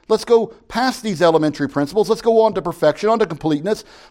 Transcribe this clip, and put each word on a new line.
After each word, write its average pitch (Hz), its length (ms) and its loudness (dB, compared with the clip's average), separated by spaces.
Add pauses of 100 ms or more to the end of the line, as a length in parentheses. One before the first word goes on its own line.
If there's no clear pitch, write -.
Let's 214 180 0
go 226 220 4 (200)
past 247 360 -4
these 190 180 -4
elementary 156 480 2
principles. 160 400 -2
Let's 220 140 -2
go 226 180 4
on 220 140 0
to 185 80 -6
perfection, 160 460 0
on 226 100 0
to 214 80 0
completeness. 160 560 -4 (280)